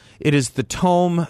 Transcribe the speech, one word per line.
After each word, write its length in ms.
It 140
is 180
the 120
tome 680